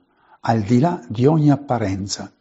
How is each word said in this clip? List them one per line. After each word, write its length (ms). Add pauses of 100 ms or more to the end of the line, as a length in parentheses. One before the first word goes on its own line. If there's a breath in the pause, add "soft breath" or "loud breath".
(400 soft breath)
al 200
di 180
là 300
di 180
ogni 240
apparenza 920